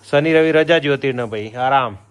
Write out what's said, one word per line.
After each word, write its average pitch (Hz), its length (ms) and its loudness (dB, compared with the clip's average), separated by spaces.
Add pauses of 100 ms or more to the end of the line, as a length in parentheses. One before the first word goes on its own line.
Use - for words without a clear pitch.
શનિ 151 240 0
રવિ 160 180 4
રજા 156 260 2
જ 143 100 -2
હોતી 135 260 -2
ને 123 120 -4
ભાઈ, 107 240 -8
આરામ. 123 480 -2 (140)